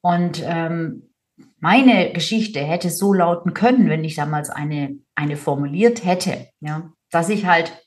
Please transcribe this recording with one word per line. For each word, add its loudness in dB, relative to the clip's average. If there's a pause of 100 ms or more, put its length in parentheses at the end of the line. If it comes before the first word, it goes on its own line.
Und, 0
ähm, -6 (480)
meine 4
Geschichte -2
hätte -2
so 0
lauten 2
können, 4
wenn -2
ich -6
damals -4
eine, -6 (180)
eine -4
formuliert 0
hätte, -2 (120)
ja, -8 (200)
dass 0
ich -2
halt 2 (140)